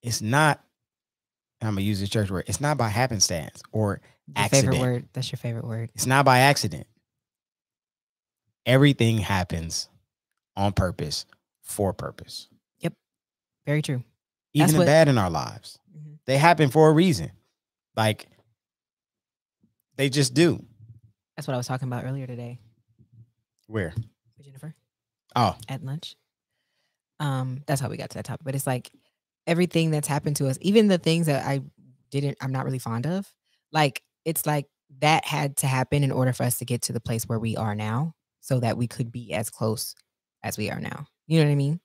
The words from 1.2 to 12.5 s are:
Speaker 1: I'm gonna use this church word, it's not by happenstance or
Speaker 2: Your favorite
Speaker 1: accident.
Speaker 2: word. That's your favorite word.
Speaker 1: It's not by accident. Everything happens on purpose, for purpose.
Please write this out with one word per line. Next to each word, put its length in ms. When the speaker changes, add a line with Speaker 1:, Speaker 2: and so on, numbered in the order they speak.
Speaker 1:
I'm 100
gonna 100
use 180
this 100
church 200
word, 180
it's 140
not 160
by 120
happenstance 720
or 300
Speaker 2:
Your 120
favorite 100
Speaker 1:
accident. 60
Speaker 2:
word. 320
That's 180
your 60
favorite 280
word. 300
Speaker 1:
It's 100
not 200
by 140
accident. 480
Everything 520
happens 720
on 180
purpose, 520
for 300
purpose. 540